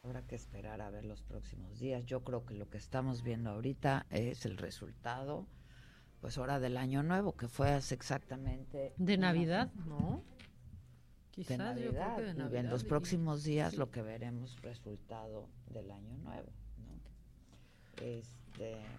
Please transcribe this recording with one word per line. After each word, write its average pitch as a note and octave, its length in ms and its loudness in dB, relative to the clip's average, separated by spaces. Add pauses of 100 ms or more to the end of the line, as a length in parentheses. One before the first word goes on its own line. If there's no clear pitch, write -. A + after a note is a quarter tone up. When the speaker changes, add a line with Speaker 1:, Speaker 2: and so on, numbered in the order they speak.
Speaker 1:
Habrá B2 220 -6
que B2+ 100 -6
esperar G#2+ 460 -8
a G#2 80 -6
ver G2+ 140 -8
los G#2 200 -8
próximos G#2 560 -8
días. B2+ 260 0
Yo B2 180 -2
creo B2 220 -2
que A2 80 -8
lo G2+ 160 -6
que - 80 -10
estamos B2+ 460 0
viendo A#2 260 0
ahorita C3 600 2
es A#2+ 360 0
el A2 120 -2
resultado, C3 880 -4 (760)
pues, A#2 160 -4
ahora C3+ 220 2
del B2 180 2
Año C3 240 4
Nuevo, F#3 340 4
que A#2+ 120 -4
fue C#3 240 6
hace C#3 240 4
exactamente C3+ 1000 -2
Speaker 2:
¿De F#3+ 180 8
Speaker 1:
una F#3 120 8
Speaker 2:
Navidad? E3+ 440 6
Speaker 1:
semana. D#3+ 280 -6
Speaker 2:
No. B3+ 240 2 (1120)
Quizás, F#3 380 0
Speaker 1:
de A#3+ 100 -2
Speaker 2:
yo A3+ 60 2
creo - 20 4
que D3 60 2
Speaker 1:
Navidad, A3 180 0
Speaker 2:
de A3+ 100 0
Speaker 1:
y - 40 -2
en D#3+ 60 -2
Speaker 2:
Navidad, B2 340 0
Speaker 1:
los A#2+ 120 2
Speaker 2:
y - 40 -2
Speaker 1:
próximos D#3 560 4
días D3+ 280 4
Speaker 2:
sí. - 60 -2
Speaker 1:
lo C3+ 140 2
que A#2+ 100 -4
veremos A#2+ 600 -6
resultado A2 840 -10 (240)
del G2+ 200 -8
Año G#2 320 -10
Nuevo, - 260 -10 (300)
¿no? - 1200 -14
Este, A2+ 720 -6 (240)